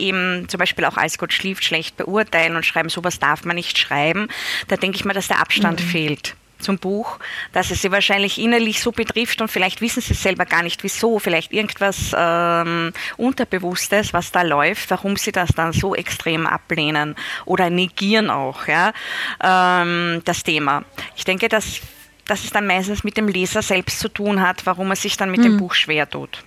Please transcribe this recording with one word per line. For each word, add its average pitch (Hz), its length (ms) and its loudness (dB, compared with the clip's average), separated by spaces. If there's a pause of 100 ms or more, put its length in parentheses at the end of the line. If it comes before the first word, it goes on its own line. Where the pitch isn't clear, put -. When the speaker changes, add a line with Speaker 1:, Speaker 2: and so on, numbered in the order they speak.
Speaker 1:
eben 185 480 -2
zum 180 100 -4
Beispiel 175 280 0
auch - 100 -2
Als - 220 0
Gott 170 140 -4
schlief 190 280 -4
schlecht - 360 -2
beurteilen 170 600 0
und 160 100 -2
schreiben, 165 220 0
„Sowas 175 320 -4
darf 147 240 2
man 175 100 -2
nicht - 240 -2
schreiben“, 165 500 0 (400)
da 190 80 2
denke 190 200 -2
ich - 80 -4
mir, 196 80 0
dass 190 160 -2
der 190 120 2
Abstand 170 400 2
Speaker 2:
Mhm. 175 80 -2
Speaker 1:
fehlt 156 480 -2 (220)
zum 196 200 -2
Buch, 202 400 -4 (340)
dass 185 180 0
es 175 120 -2
sie 190 100 0
wahrscheinlich 196 480 2
innerlich 226 400 2
so 233 120 0
betrifft 226 480 -2
und 220 100 -2
vielleicht 185 320 0
wissen 233 180 -2
sie - 140 -2
selber 180 320 0
gar 165 160 4
nicht, 170 220 -4
wieso, 220 340 2
vielleicht 165 340 0
irgendwas, 196 640 -2
ähm, 170 760 2 (240)
Unterbewusstes, 202 960 0
was 175 200 -2
da 180 100 4
läuft, 156 480 2
warum 196 260 0
sie 202 160 -4
das 180 220 2
dann 165 180 0
so 190 220 0
extrem 165 520 -2
ablehnen 151 680 0 (320)
oder 180 220 2
negieren 190 640 2
auch, 135 380 -4
ja, 175 240 4 (500)
ähm, 175 840 4
das 175 200 -2
Thema. 147 400 0 (320)
Ich - 80 -8
denke, 185 240 0
dass, 220 320 0 (480)
dass 196 160 -2
es - 60 -8
dann 208 180 0
meistens 190 340 0
mit 208 140 -4
dem 214 100 2
Leser 185 360 0
selbst - 360 -2
zu 226 100 -4
tun 202 320 0
hat, 180 240 2
warum 185 260 0
er 190 60 0
sich 202 200 -2
dann 190 160 -2
mit 233 120 6
dem 220 100 8
Speaker 2:
Mhm. 202 40 4
Speaker 1:
Buch 180 160 0
schwer 151 340 2
tut. - 380 -10